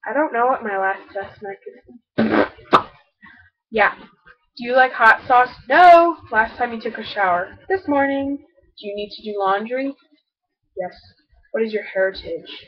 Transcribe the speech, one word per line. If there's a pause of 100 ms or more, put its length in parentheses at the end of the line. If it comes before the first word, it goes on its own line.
I
don't
know
what
my
last (120)
text
message (600)
is. (1200)
Yeah.
Do
you
like
hot
sauce? (140)
No! (140)
Last
time
you
took
a
shower? (100)
This
morning. (400)
Do
you
need
to
do
laundry? (840)
Yes. (560)
What
is
your
heritage? (200)